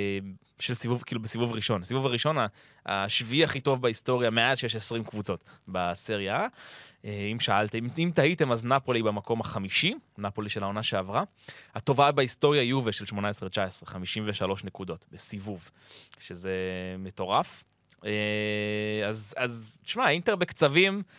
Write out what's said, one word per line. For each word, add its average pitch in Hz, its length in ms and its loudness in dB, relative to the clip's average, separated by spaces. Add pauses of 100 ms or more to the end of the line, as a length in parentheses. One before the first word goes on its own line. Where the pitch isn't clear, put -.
(640)
של 127 120 -2
סיבוב, 120 320 -2
כאילו, 113 160 -6
בסיבוב 117 300 -2
ראשון. 107 300 0
הסיבוב 127 240 -2
הראשון, 143 320 0
ה-, 113 80 2 (400)
השביעי 110 580 2
הכי 139 160 -2
טוב 131 220 2
בהיסטוריה 123 480 2
מאז 117 280 4
שיש 113 180 -4
עשרים 113 280 -4
קבוצות 101 400 -6 (240)
בסריה. 98 800 -2 (580)
אה, 101 280 -6
אם 113 80 -4
שאלתם, 107 380 2
אם, 120 200 -4
אם 170 160 2
תהיתם, 151 380 4
אז 113 120 -2
נפולי 123 380 2
במקום 110 380 0
החמישי, 107 540 0 (240)
נפולי 104 300 -4
של 101 140 -4
העונה 101 200 -2
שעברה. 104 420 0 (500)
הטובה 143 380 6
בהיסטוריה, 143 500 4
יובה 123 300 2
של 101 140 -6
שמונה 104 220 -2
עשרה 101 200 -4
תשע 98 160 0
עשרה, - 240 -10
חמישים 95 380 -6
ושלוש 98 380 -2
נקודות 90 480 -10
בסיבוב, 95 580 -10 (480)
שזה 92 340 -8 (460)
מטורף. 95 640 -2 (400)
אה, 104 60 -2 (960)
אז, 107 280 -8
אז, 117 360 -6 (120)
שמע, 233 240 0
אינטר 175 280 2
בקצבים, 180 640 4 (160)